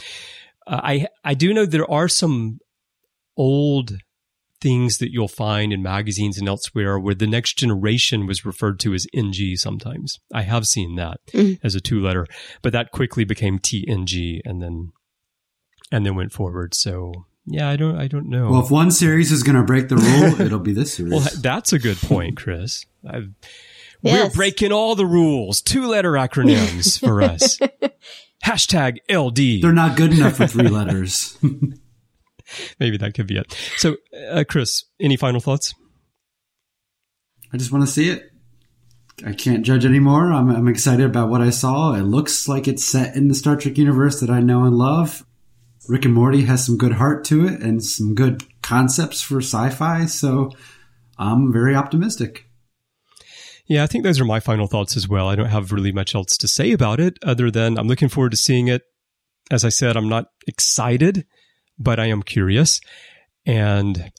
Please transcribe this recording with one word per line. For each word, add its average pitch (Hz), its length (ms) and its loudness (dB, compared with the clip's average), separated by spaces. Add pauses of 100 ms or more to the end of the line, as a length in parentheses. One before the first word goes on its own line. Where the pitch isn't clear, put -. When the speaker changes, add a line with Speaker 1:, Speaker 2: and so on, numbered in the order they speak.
(680)
Speaker 1:
Uh, - 180 -6
I, 143 220 -2 (180)
I 143 80 -2
do 165 220 2
know 214 100 2
there 160 260 -2
are 160 180 0
some 127 500 -2 (760)
old 135 600 0 (640)
things 123 380 0
that 120 140 -6
you'll 113 160 -2
find 107 440 -4
in 95 80 -4
magazines 101 560 -4
and 98 120 -4
elsewhere 98 500 -4
where 98 160 -2
the 107 140 -2
next 117 280 -2
generation 107 680 0
was 95 180 -6
referred 101 360 -4
to 104 120 -2
as 92 220 -4
N 104 180 -2
G 92 220 -4
sometimes. 113 640 -8 (160)
I 110 80 -4
have 107 240 -2
seen 87 300 -4
that 85 240 -8 (120)
Speaker 2:
Mm. 196 300 2
Speaker 1:
as 98 140 -2
a 92 40 -2
two 107 200 -2
letter, 92 260 -2 (340)
but 117 120 -2
that 120 180 -2
quickly 123 340 -4
became 98 360 -2
T 98 280 -4
N 95 160 -2
G 87 400 -6
and 90 160 -8
then, 85 300 -10 (1000)
and 107 120 -2
then 98 120 -2
went 92 160 -6
forward. 87 420 -8
So 90 380 -6 (380)
yeah, 151 180 -4
I 143 80 -2
don't, 156 200 -2
I 139 120 -4
don't 143 200 -6
know. 123 220 0
Speaker 3:
Well, 127 140 6
if 127 60 -4
one 160 200 4
series 160 420 4
is 135 100 2
gonna 131 200 4
break 131 260 2
the 131 80 2
rule, 143 440 6
Speaker 1:
<laughs> 190 60 2
Speaker 3:
it'll 104 120 -2
be 104 140 -2
this 127 220 -4
series. 170 180 -4
Speaker 1:
Well, 143 140 2 (140)
that's 131 320 -2
a 160 60 2
good 113 200 0
point, 87 380 -2
Chris. 92 480 -8 (240)
I've, 110 200 -10 (720)
we're 214 100 2
Speaker 2:
Yes. 202 240 2
Speaker 1:
breaking 196 360 0
all 220 220 0
the 196 120 0
rules. 151 560 2
Two-letter 220 500 0
acronyms 113 880 2
for 107 220 2
us. 85 360 0 (420)
Speaker 2:
<laughs> - 440 -20
Speaker 1:
Hashtag 151 540 0 (100)
L 156 220 0
D. 117 300 2
Speaker 3:
They're 165 120 6
not 160 240 4
good 160 160 4
enough 151 240 6
for 120 100 4
three 117 220 4
letters. 95 760 -2
<laughs> - 1400 -8
Speaker 1:
Maybe 113 180 0
that 104 160 -4
could 101 120 -4
be 104 100 -4
it. - 160 -6 (240)
So, 156 200 0 (340)
uh, 156 180 0
Chris, - 360 -2 (160)
any 143 160 2
final 123 240 -2
thoughts? - 340 -4 (1800)
Speaker 3:
I 123 40 -8
just 127 160 -6
wanna 139 140 2
see 151 240 0
it. - 200 -10 (960)
I 104 60 -8
can't 113 340 -2
judge 127 180 2
anymore. 139 480 4
I'm, 127 180 2
I'm 120 180 2
excited 123 360 2
about 120 240 0
what 120 120 0
I 120 100 4
saw. 135 440 0
It 98 80 -2
looks 120 440 -2
like 139 220 -2
it's - 160 -4
set 131 320 -2
in 139 120 2
the 135 60 4
Star 147 220 2
Trek 143 200 -4
universe 139 440 2
that 120 100 0
I 123 100 4
know 123 240 4
and 120 120 4
love. 147 480 0 (640)
Rick 123 160 0
and 120 100 4
Morty 131 300 4
has 127 200 2
some 117 120 0
good 120 160 2
heart 143 320 0
to 156 220 4
it 185 140 -4
and 113 220 0
some 107 320 -2
good 127 280 2 (200)
concepts 131 600 0
for 135 160 -4
sci-fi. 139 680 -2
So 135 460 -2 (680)
I'm 117 340 2
very 123 220 2
optimistic. 147 680 -2 (1200)
Speaker 1:
Yeah, 147 160 2
I 156 40 2
think 240 180 -4
those 165 160 2
are 127 40 2
my 110 140 0
final 107 280 0
thoughts 101 300 -4
as 95 120 -4
well. 95 200 0
I 98 60 0
don't 110 140 0
have 104 240 -2
really 98 200 -2
much 95 220 -4
else 98 220 -2
to - 120 -4
say 202 240 0
about 127 280 0
it 180 240 0
other 123 260 0
than 113 280 0
I'm 113 100 -2
looking 131 200 2
forward 127 220 0
to 110 60 -2
seeing 123 320 2
it. 123 140 0 (680)
As 120 140 2
I 117 60 2
said, 117 260 0
I'm 110 120 0
not 113 180 -2 (200)
excited, 139 800 0 (520)
but 117 200 0
I 110 80 0
am 107 160 0
curious. 107 580 2 (640)
And 101 720 0